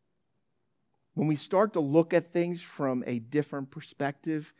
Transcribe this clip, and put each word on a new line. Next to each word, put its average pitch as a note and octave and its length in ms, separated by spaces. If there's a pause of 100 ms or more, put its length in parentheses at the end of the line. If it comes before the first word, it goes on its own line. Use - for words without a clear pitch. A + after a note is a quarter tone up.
(1160)
When D3 120
we D#3 80
start G3 380
to F3 80
look D#3+ 340
at E3+ 180
things F3 300
from C3 420
a B2 140
different C3+ 540
perspective, D3+ 880